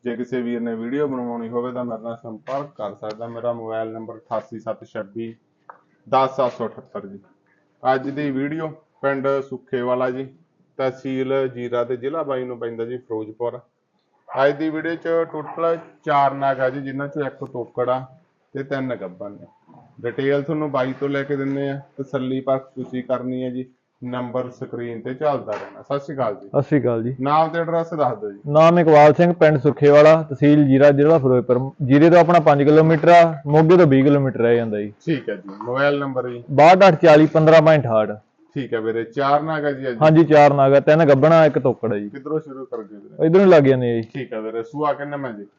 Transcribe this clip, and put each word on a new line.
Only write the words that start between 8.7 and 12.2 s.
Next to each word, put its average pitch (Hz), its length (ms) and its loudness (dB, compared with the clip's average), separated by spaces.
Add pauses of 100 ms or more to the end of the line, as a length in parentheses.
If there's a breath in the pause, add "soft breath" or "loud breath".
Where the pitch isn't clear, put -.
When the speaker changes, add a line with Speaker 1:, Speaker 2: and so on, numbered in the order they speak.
Speaker 1:
ਪਿੰਡ 139 260 -4 (220)
ਸੁੱਖੇਵਾਲਾ 127 600 -4
ਜੀ, 131 180 -8 (500)
ਤਹਿਸੀਲ 131 800 -4
ਜੀਰਾ 120 280 -6
ਤੇ 123 140 -6
ਜ਼ਿਲ੍ਹਾ 143 260 -8